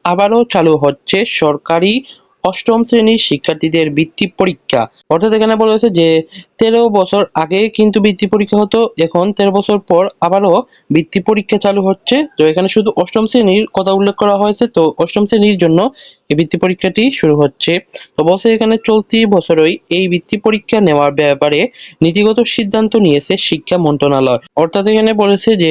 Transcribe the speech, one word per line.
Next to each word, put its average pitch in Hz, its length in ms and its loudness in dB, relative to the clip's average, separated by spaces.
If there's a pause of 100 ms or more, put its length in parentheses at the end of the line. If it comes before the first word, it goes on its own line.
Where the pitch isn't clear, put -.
আবারও 202 400 0
চালু 170 320 0
হচ্ছে 143 480 -2
সরকারি 165 680 -2 (520)
অষ্টম 220 400 0
শ্রেণীর 226 340 2
শিক্ষার্থীদের 160 720 -2
বৃত্তি 160 360 -4
পরীক্ষা। 180 540 -2 (300)
অর্থাৎ 170 220 0
এখানে 220 240 2
বলা 220 140 2
হয়েছে 220 200 0
যে 170 180 2 (500)
তেরো 233 300 2
বছর 202 340 0 (120)
আগে 160 340 -2
কিন্তু 214 320 0
বৃত্তি 202 260 0
পরীক্ষা 208 320 0
হতো, 208 220 0 (180)
এখন 175 340 0
তেরো 196 180 0
বছর 202 280 -2
পর 185 240 0 (180)
আবারও 185 340 2 (360)
বৃত্তি 165 300 -2
পরীক্ষা 208 380 -2
চালু 202 240 0
হচ্ছে। 190 340 -2 (220)
তো 156 80 2
এখানে 175 220 0
শুধু 214 280 0
অষ্টম 214 300 -2
শ্রেণীর 214 460 0
কথা 190 200 -2
উল্লেখ 196 220 0
করা 208 220 0
হয়েছে, 208 300 0
তো 175 160 -2 (160)
অষ্টম 190 280 -2
শ্রেণীর 208 320 0
জন্য 175 320 2 (380)
এই 151 80 -2
বৃত্তি 165 200 -2
পরীক্ষাটি 185 540 -2
শুরু 156 260 0
হচ্ছে। 147 360 -2 (440)
তো 151 80 -2
বলছে 190 300 2
এখানে 220 200 0 (100)
চলতি 214 420 0
বছরই 165 480 0 (160)
এই 180 180 0
বৃত্তি 175 280 -4
পরীক্ষা 214 440 -2
নেওয়ার 147 320 2
ব্যাপারে 147 480 0 (420)
নীতিগত 208 380 0
সিদ্ধান্ত 220 560 -2
নিয়েছে 175 400 0
শিক্ষা 175 420 -4
মন্ত্রণালয়। 143 640 0 (160)
অর্থাৎ 165 300 -2
এখানে 220 260 2
বলেছে 208 440 0
যে 170 140 0